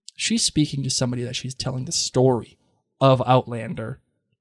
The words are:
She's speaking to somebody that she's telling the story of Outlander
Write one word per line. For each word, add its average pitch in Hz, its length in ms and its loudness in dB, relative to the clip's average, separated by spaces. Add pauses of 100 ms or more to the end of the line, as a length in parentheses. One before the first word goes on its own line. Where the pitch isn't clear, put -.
(160)
She's - 280 -2
speaking 147 380 0
to 131 80 -4
somebody 123 320 -2
that 127 140 -6
she's 127 180 -8
telling 127 300 -6
the - 80 -10
story 127 640 2 (420)
of 131 240 6
Outlander 120 760 -2 (400)